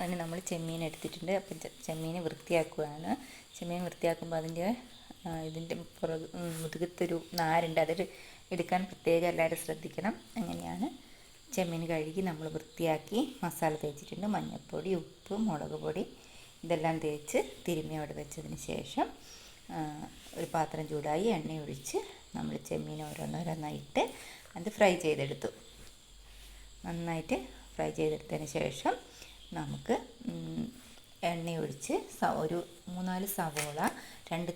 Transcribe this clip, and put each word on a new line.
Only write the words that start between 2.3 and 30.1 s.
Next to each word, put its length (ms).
ചെമ്മീൻ 300
വൃത്തിയാക്കുമ്പോൾ 540
അതിൻ്റെ, 260
ആ, 40
ഇതിൻ്റെ 260
പുറകു-, 280
ഉം, 140
മുതുകത്തൊരു 540
നാരുണ്ട്. 440
അതൊരു 220
എടുക്കാൻ 380
പ്രത്യേകം 420
എല്ലാവരും 320
ശ്രദ്ധിക്കണം. 500
അങ്ങനെയാണ് 520
ചെമ്മീൻ 280
കഴുകി 360
നമ്മൾ 180
വൃത്തിയാക്കി 640
മസാല 280
തേച്ചിട്ടുണ്ട്. 540
മഞ്ഞൾപ്പൊടി, 560
ഉപ്പ്, 320
മുളക് 360
പൊടി 200
ഇതെല്ലാം 420
തേച്ച് 360
തിരുമ്മി 340
അവിടെ 200
വെച്ചതിന് 480
ശേഷം, 400
ആ, 60
ഒരു 160
പാത്രം 380
ചൂടായി 340
എണ്ണ 260
ഒഴിച്ച് 340
നമ്മൾ 180
ചെമ്മീൻ 400
ഓരോന്നോരോന്നായിട്ട് 960
അത് 220
ഫ്രൈ 160
ചെയ്തെടുത്തു. 460
നന്നായിട്ട് 500
ഫ്രൈ 220
ചെയ്തെടുത്തതിന് 500
ശേഷം 480
നമുക്ക്, 400